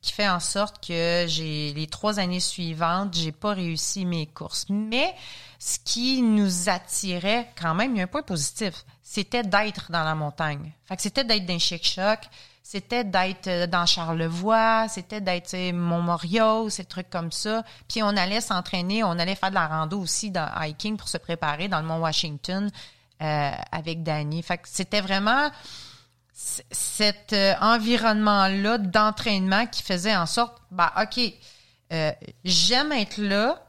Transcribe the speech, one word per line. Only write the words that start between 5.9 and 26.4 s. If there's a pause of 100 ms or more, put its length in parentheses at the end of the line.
nous
attirait (100)
quand
même,
il
y
a
un
point
positif, (160)
c'était
d'être
dans
la
montagne. (160)
Fait
que
c'était
d'être
dans
Chic-Choc, (460)
c'était
d'être,
euh,
dans
Charlevoix,
c'était
d'être,
tu
sais,
Mont-Moriot,
ces
trucs
comme
ça. (260)
Puis
on
allait
s'entraîner,
on
allait
faire
de
la
rando
aussi
dans (120)
hiking
pour
se
préparer
dans
le
Mont
Washington, (500)
euh, (200)
avec
Danny.
Fait
que
c'était
vraiment (840)
c-,